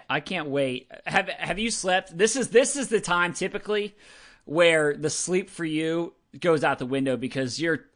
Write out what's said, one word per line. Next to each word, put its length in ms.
I 100
can't 300
wait. 420
Have, 240
have 280
you 140
slept? 460
This 180
is, 140
this 260
is 140
the 100
time 320
typically 640
where 500
the 160
sleep 400
for 140
you 500
goes 260
out 140
the 80
window 300
because 440
you're, 260